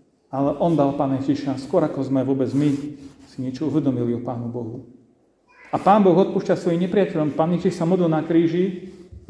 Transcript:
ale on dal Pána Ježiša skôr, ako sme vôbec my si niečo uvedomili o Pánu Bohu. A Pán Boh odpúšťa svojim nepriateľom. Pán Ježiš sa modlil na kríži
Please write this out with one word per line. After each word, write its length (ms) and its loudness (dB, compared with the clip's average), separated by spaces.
ale 320 -2
on 160 2
dal 240 2
Pána 240 0
Ježiša 400 -2
skôr, 240 0
ako 160 -4
sme 240 0
vôbec 240 0
my 180 2
si 80 -18
niečo 320 -6
uvedomili 400 0
o 100 -4
Pánu 300 -8
Bohu. 320 -10
A 80 -2
Pán 240 6
Boh 160 6
odpúšťa 400 2
svojim 240 0
nepriateľom. 560 0
Pán 160 2
Ježiš 240 0
sa 80 -2
modlil 240 2
na 160 0
kríži 640 0